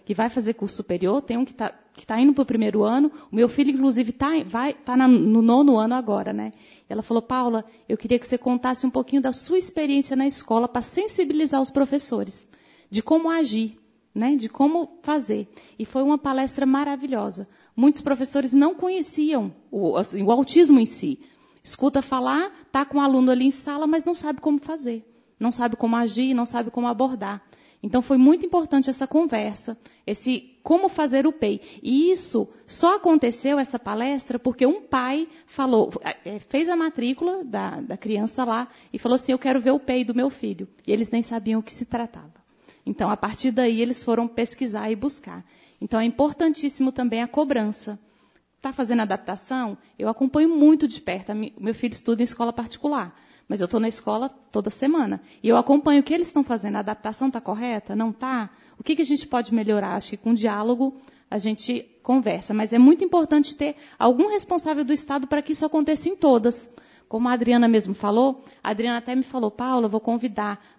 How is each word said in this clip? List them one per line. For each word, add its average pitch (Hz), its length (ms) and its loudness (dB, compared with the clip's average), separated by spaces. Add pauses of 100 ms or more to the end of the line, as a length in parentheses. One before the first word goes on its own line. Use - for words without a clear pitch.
que - 80 -6
vai 226 160 0
fazer 226 240 -2
curso - 220 -8
superior, 190 480 -2
tem 233 140 -4
um 247 60 0
que - 120 -8
tá, - 180 -6 (180)
que - 140 -20
tá 220 160 -2
indo 277 140 6
pro 277 100 2
primeiro 214 380 0
ano. 262 280 2 (200)
O 190 40 -8
meu 233 140 4
filho, 277 220 0
inclusive, 254 400 2
tá, 277 180 -4 (160)
vai, 240 300 -4
tá 247 200 -6
na, 262 120 6
no 226 340 6
nono 240 380 6
ano 226 160 0
agora, 208 360 -4
né?" 208 200 -6 (360)
Ela 208 140 -6
falou, 226 220 0
"Paula, 240 420 -2 (240)
eu 220 80 -2
queria 240 220 0
que - 80 -10
você 247 100 -2
contasse 247 480 -2
um 254 60 2
pouquinho 262 320 0
da 254 100 -2
sua 339 240 -2
experiência 277 580 -2
na 269 120 0
escola 240 400 0
pra 240 160 -4
sensibilizar 302 760 -2
os 262 120 -2
professores, 262 760 -4 (440)
de 208 100 -2
como 330 260 2
agir, 226 520 -2 (340)
né? 247 220 0
De 226 120 -2
como 302 540 0
fazer." 208 500 -4 (280)
E 233 40 -6
foi 262 200 -2
uma 285 160 2
palestra 269 440 -2
maravilhosa. 262 840 -2 (280)
Muitos 285 260 4
professores 262 520 -2
não 294 220 6
conheciam 302 760 -2 (200)
o, 165 260 0
assim, 185 240 -2
o 196 100 4
autismo 277 480 6
em 226 60 6
si. 156 340 -6 (440)
Escuta 277 400 -2
falar, 269 480 -2 (200)
tá 277 140 0
com 277 140 -2
o - 20 2
aluno 262 300 4
ali 254 140 2
em 277 60 4
sala, 294 360 -6
mas 320 180 0
não 339 80 0
sabe 302 280 -6
como 294 180 0
fazer. 254 480 -8 (320)
Não 233 120 0
sabe 240 240 -2
como 233 200 0
agir, 240 400 0
não 240 100 0
sabe 233 240 -4
como 240 180 -4
abordar. 214 540 -4 (420)
Então, 208 200 0
foi 269 120 2
muito 302 300 8
importante 302 460 0
essa 262 160 -6
conversa, 220 680 -2 (300)
esse 214 560 -4
como 359 260 2
fazer 277 380 0
o 311 80 2
pei. 208 280 -2 (200)
E 294 300 2
isso 247 360 -2 (200)
só 359 300 2
aconteceu, 285 600 2
essa 262 220 -4
palestra, 247 580 -6
porque 247 300 0
um 381 140 0
pai 269 460 -4 (200)
falou, 262 440 0 (320)
é, 202 140 -10
fez 320 320 -2
a 349 60 0
matrícula 330 680 -2
da, 196 380 -8
da - 160 -10
criança 220 480 -4
lá 233 220 -4 (260)
e - 60 -8
falou 240 160 2
assim, 262 160 -2
"Eu 254 80 0
quero 262 200 0
ver 247 120 2
o 277 80 2
pei 254 260 -2
do 226 80 -4
meu 254 160 0
filho." 196 380 -8 (180)
E - 60 -2
eles 226 180 0
nem 233 140 0
sabiam 220 360 -4
o 214 40 -6
que - 100 -14
se 240 120 -10
tratava. 226 500 -10 (500)
Então, 202 240 -4
a 208 80 -2
partir 214 320 -4
daí, 233 320 0
eles 240 220 -4
foram 233 240 0
pesquisar 226 640 -6
e 226 40 -2
buscar. 196 480 -10 (360)
Então, 220 200 -2
é 226 60 0
importantíssimo 285 880 -2
também 240 320 -4
a 240 40 -6
cobrança. 226 720 -4 (640)
Tá 269 100 -8
fazendo 240 300 -2
adaptação? 202 760 -6 (220)
Eu 208 100 -4
acompanho 302 480 2
muito 302 320 6
de - 140 -6
perto. 190 300 -8
A - 20 -6
mi-, 214 260 -6
meu 220 140 -4
filho 226 220 -4
estuda 226 260 -2
em 240 40 2
escola 233 280 -4
particular, 233 640 -6 (300)
mas 196 100 -6
eu 175 80 -2
tô 220 120 -2
na 220 80 0
escola 220 420 -4 (220)
toda 208 180 -4
semana. 262 500 0 (220)
E - 80 0
eu 233 80 6
acompanho 285 440 4
o - 20 2
que 302 100 -2
eles 339 140 -2
estão 285 160 0
fazendo. 208 320 -4
A 202 40 -2
adaptação 214 520 -4
tá 233 100 -8
correta? 214 540 -6
Não 220 180 -2
tá? 247 380 -6 (260)
O - 60 -18
que - 120 -2
que 330 60 -2
a 302 40 2
gente 277 220 -2
pode 233 240 -2
melhorar? 208 440 0
Acho - 160 -8
que 202 60 -10
com 226 180 0
diálogo 226 600 0 (340)
a 202 100 -4
gente 220 420 -4 (220)
conversa. 214 500 0
Mas 214 180 -2
é 233 60 2
muito 302 260 8
importante 311 520 2
ter 294 220 -6 (200)
algum 247 320 4
responsável 311 560 -2
do 269 80 0
Estado 277 320 -4
para 294 160 -2
que 302 120 -6
isso 302 120 -2
aconteça 302 420 0
em 381 80 -2
todas. 240 540 2 (400)
Como 233 180 -2
a 247 60 2
Adriana 240 340 4
mesmo 208 260 2
falou, 240 520 0 (180)
a 196 60 -4
Adriana 233 300 -4
até 240 140 -8
me 262 100 0
falou, 233 280 -4
"Paula, 247 360 -2
eu - 20 0
vou 214 100 -2
convidar 214 640 -6 (160)